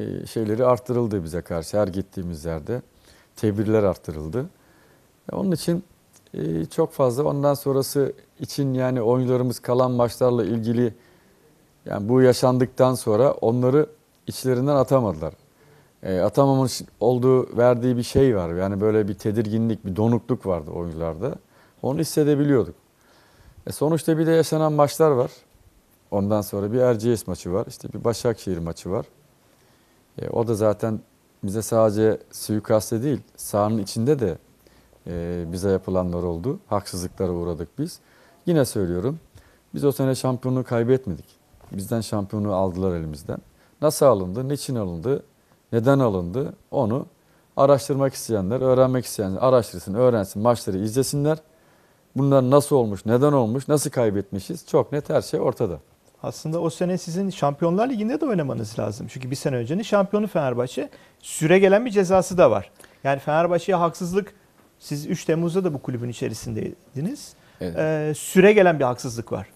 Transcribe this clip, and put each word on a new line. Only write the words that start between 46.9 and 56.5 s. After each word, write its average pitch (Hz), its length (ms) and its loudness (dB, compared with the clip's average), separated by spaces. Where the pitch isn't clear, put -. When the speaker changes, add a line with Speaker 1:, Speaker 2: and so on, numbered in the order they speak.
Speaker 1:
araştırmak 139 560 2
isteyenler, 110 480 -2
öğrenmek 127 440 4
isteyenler 95 360 -4
araştırsın, 117 520 2
öğrensin, 110 480 0
maçları 110 360 0
izlesinler. 135 600 0
Bunlar 135 340 4
nasıl 143 260 4
olmuş, 107 300 0
neden 123 260 4
olmuş, 131 360 0
nasıl 147 220 0
kaybetmişiz? 101 800 -2
Çok 139 240 0
net 147 180 -4
her 151 120 2
şey - 180 -4
ortada. 107 400 -2
Speaker 2:
Aslında 156 360 -6